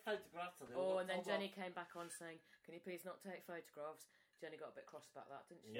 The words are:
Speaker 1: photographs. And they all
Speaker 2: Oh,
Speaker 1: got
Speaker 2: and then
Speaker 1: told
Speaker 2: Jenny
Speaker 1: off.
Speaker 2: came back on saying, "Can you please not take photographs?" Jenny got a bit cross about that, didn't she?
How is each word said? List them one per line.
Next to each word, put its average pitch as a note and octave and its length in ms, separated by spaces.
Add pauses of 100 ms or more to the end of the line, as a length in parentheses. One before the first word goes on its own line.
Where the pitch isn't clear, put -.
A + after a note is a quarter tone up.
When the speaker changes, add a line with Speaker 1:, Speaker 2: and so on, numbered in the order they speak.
Speaker 1:
photographs. F3 560
And A#2+ 80
they - 80
all F#3 160
Speaker 2:
Oh, F#3 80
Speaker 1:
got - 0
Speaker 2:
and F#3 80
then F#3 80
Speaker 1:
told - 160
Speaker 2:
Jenny G3 160
Speaker 1:
off. G3+ 80
Speaker 2:
came F#3 160
back F3 240
on E3+ 80
saying, E3 320 (240)
"Can - 100
you E3+ 80
please F3 220
not F3+ 160
take F#3 240
photographs?" D#3 640 (320)
Jenny D#3 160
got C3+ 160
a C3 80
bit - 80
cross - 240
about C3 200
that, C#3 200
didn't C3+ 160
she? A2 120